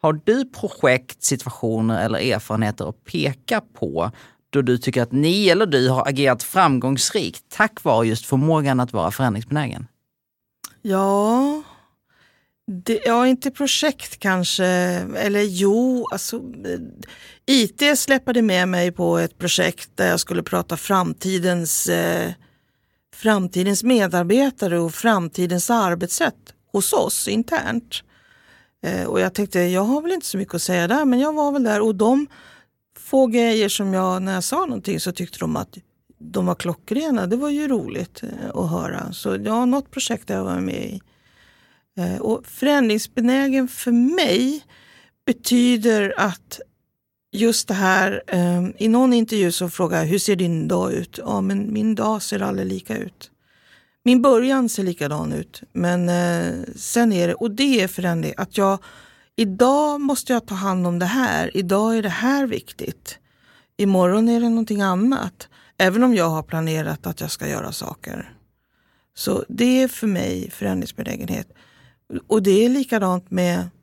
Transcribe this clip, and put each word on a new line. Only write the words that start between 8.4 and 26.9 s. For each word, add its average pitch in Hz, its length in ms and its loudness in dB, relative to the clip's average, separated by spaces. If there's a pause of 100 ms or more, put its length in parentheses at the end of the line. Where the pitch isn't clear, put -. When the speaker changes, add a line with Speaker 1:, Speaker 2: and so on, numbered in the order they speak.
Speaker 1:
att 123 120 -2
vara 90 180 0
förändringsbenägen? 117 760 -4 (960)
Speaker 2:
Ja, 214 800 2 (1200)
det, 226 200 0
ja, 233 200 4
inte 262 240 2
projekt - 680 -2
kanske. 185 480 0 (500)
Eller 202 260 0
jo, 214 680 2
alltså, 202 240 -6
eh, - 440 -10 (760)
I 226 140 4
T 285 280 2
släppade 254 460 2
med 185 260 2
mig 180 240 0
på 170 260 2
ett 170 200 -2
projekt 175 560 -2
där 185 140 0
jag 170 120 2
skulle 170 220 -4
prata 170 340 -4
framtidens, 180 1120 -2
eh, 170 420 -2 (840)
framtidens 196 680 0
medarbetare 202 960 2
och 165 160 -2
framtidens 180 760 0
arbetssätt 180 840 -2 (180)
hos 202 200 0